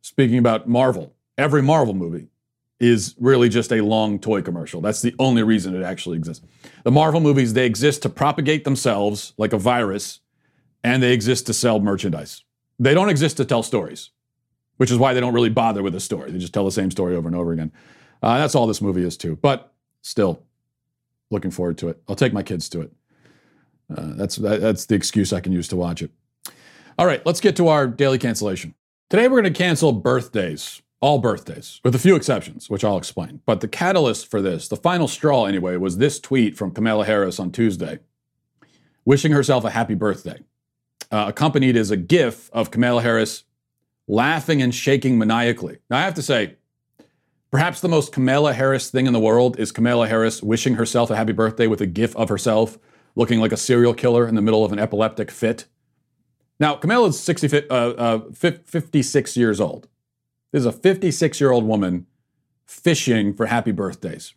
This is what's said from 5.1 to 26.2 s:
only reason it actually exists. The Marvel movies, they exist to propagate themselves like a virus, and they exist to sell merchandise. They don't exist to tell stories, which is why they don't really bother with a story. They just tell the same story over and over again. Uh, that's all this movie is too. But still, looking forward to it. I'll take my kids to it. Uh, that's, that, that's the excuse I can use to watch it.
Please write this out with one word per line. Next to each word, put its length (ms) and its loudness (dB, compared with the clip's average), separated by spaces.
only 240 2
reason 320 0
it 80 -6
actually 360 -8
exists. 260 -10
The 80 2
Marvel 280 4
movies, 340 2
they 120 2
exist 360 0
to 60 -2
propagate 540 -2
themselves 760 -2
like 140 -2
a 60 0
virus, 640 -2
and 180 2
they 100 4
exist 340 0
to 60 -4
sell 280 0
merchandise. 640 -4
They 160 4
don't 140 4
exist 300 0
to 60 0
tell 180 -2
stories, 480 -6
which 120 2
is 80 2
why 160 4
they 60 2
don't 140 -2
really 140 4
bother 320 0
with 140 -2
a 60 -8
story. 320 -10
They 60 -8
just 140 -8
tell 120 0
the 80 -2
same 180 -2
story 240 -2
over 140 -4
and 80 -4
over 160 -4
again. 180 -6
Uh, 180 0
that's 180 0
all 100 2
this 160 -2
movie 220 0
is 120 -6
too. 200 -8
But 360 -2
still, 420 -2
looking 220 -4
forward 260 -4
to 100 -6
it. 200 -10
I'll 80 -8
take 160 0
my 100 -4
kids 280 -8
to 100 -8
it. 120 -12
Uh, 200 -10
that's, 200 -6
that, 240 0
that's 260 -2
the 100 2
excuse 360 0
I 60 -2
can 140 -4
use 160 -4
to 80 -6
watch 260 -4
it. 80 -10